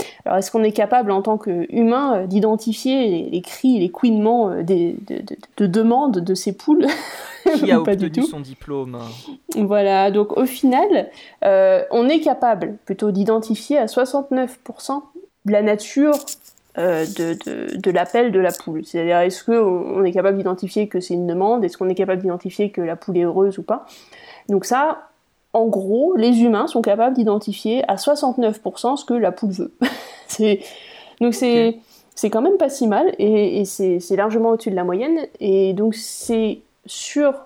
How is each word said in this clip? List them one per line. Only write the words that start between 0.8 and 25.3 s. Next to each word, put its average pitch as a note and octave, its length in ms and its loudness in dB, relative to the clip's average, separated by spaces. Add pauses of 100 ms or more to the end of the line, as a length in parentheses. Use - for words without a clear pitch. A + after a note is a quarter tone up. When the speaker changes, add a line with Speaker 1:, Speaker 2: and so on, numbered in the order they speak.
Speaker 1:
en G3 100 0
tant G#3+ 160 0
qu'humain, A3+ 840 0
euh, - 40 -6
d'identifier A3 800 0
les, E3+ 220 -2
les F3+ 120 -4
cris, B3+ 380 0
les F3+ 100 2
couinements, A3 600 2
euh, E3+ 140 -4
des, E3+ 320 0 (120)
de, - 100 -8
de, - 180 -12 (220)
de G#3 100 2
demandes A3+ 520 2
de F3 160 -2
ces G3 180 -4
poules ? D4+ 340 2
<laughs> - 680 -4
Speaker 2:
Qui G3+ 160 2
a E3 80 6
Speaker 1:
Ou E3 40 -2
pas G3+ 120 2
du F#3 120 -2
Speaker 2:
obtenu D#3+ 160 -2
Speaker 1:
tout. E4 60 0
Speaker 2:
son D#3 120 -12
diplôme ? C3 560 -10 (580)
Speaker 1:
Voilà, G3 560 2
donc G#3 260 0
au B3+ 80 2
final, C4+ 640 2 (360)
euh, F#3+ 460 4
on A#3+ 180 2
est D#4+ 100 4
capable B3 680 0
plutôt G3+ 260 -2
d'identifier A3 680 0
à A3+ 100 2
soixante-neuf C4 760 -2
pour - 180 -18
cent C#4+ 220 -6 (420)
la G#3 160 2
nature, G#3+ 520 2 (640)
euh, E3+ 280 0 (120)
de, E3 280 -2
de, - 320 -8
de F#3+ 140 -2
l'appel F3+ 400 2
de F#3 80 2
la F3+ 120 2
poule. D#3+ 340 -8
C'est-à-dire, F3 340 0
est-ce F3+ 240 0
qu'on, A#3 120 0
on G3 480 2
est F3+ 80 2
capable F#3+ 260 2
d'identifier F#3+ 500 -2
que F#3 120 -2
c'est F3+ 160 -6
une F3 100 -2
demande ? G3 380 0
Est-ce F3 140 -4
qu'on F#3 120 -2
est F3+ 60 0
capable F#3 260 -2
d'identifier F#3+ 480 -4
que F#3 120 -6
la E3+ 140 -4
poule F3+ 220 -4
est F3 60 2
heureuse F#3+ 340 0
ou E3 60 -10
pas ? - 220 -4 (640)
Donc F#3+ 160 0
ça, D4+ 380 0 (500)